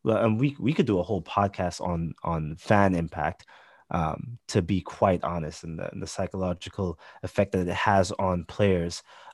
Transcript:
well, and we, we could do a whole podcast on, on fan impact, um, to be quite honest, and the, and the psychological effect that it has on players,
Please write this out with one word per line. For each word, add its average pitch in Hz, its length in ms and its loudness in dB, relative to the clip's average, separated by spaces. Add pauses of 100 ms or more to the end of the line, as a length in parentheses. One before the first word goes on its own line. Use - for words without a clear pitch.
well, 110 200 4
and 110 160 4
we, 139 180 0
we 160 140 0
could 165 140 2
do 101 120 2
a 87 60 0
whole 95 180 -2
podcast 98 580 -2
on, 85 340 -2 (100)
on 80 320 -2
fan 98 400 4
impact, 80 500 -4 (460)
um, 85 460 -4 (100)
to 104 120 2
be 90 200 0
quite 92 420 2
honest, 82 400 -4
and 82 160 -10
the, - 140 -8
and 98 100 -10
the - 60 -8
psychological 92 920 -4 (240)
effect 98 300 0
that 90 160 0
it 87 60 -4
has 98 440 4
on 90 260 0
players, 87 600 0 (300)